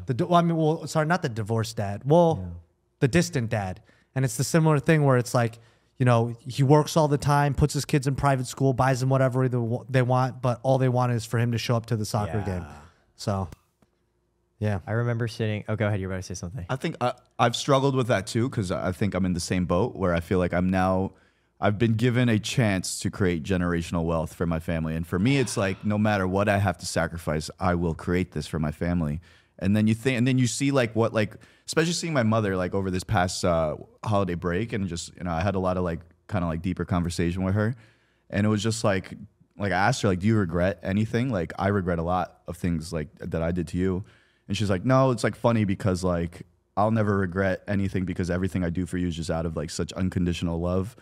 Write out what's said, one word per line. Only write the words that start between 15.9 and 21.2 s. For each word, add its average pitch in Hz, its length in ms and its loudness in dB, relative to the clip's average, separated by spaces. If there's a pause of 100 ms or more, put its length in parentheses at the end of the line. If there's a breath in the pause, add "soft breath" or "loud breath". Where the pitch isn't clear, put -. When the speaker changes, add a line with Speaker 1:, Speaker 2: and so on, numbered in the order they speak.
Speaker 2:
you 95 80 -4
were 95 60 -6
about 92 80 -6
to 92 120 -12
say - 40 -10
something. 95 300 -10
Speaker 3:
I 131 80 -2
think 160 240 -4
I, 123 140 0 (240)
I've 120 180 2
struggled 135 380 2
with 127 140 0
that 101 180 0
too, 120 240 0
'cause 98 200 -4
I 78 220 -2
think 98 220 -2
I'm 92 100 0
in 90 80 2
the 85 80 -2
same 92 240 0
boat 87 320 0
where 90 180 0
I 85 60 0
feel 92 180 0
like 87 140 0
I'm 90 180 0
now, 92 420 2 (480 soft breath)